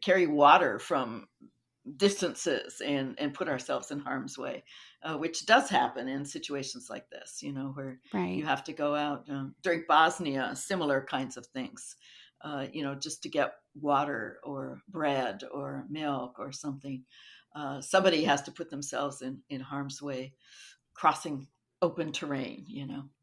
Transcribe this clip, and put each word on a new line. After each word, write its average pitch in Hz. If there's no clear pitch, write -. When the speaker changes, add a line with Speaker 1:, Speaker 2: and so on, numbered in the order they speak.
Speaker 1:
carry 185
water 147
from 123
distances 185
and, 135
and 143
put 170
ourselves 131
in 143
harm's 135
way, 131
uh, 156
which 165
does 240
happen 127
in 139
situations 139
like -
this, -
you 143
know, 135
where 135
Speaker 2:
Right. 185
Speaker 1:
you 151
have 139
to 151
go 147
out, 147
um, 139
during 170
Bosnia, 151
similar 143
kinds 135
of 123
things, -
uh, 139
you 151
know, 139
just 139
to -
get 143
water 143
or 135
bread 135
or 139
milk 143
or 135
something. 139
Uh, 139
somebody 180
has 143
to -
put 165
themselves 139
in, 127
in 139
harm's 139
way, 135
crossing 151
open 165
terrain, 139
you 139
know. 139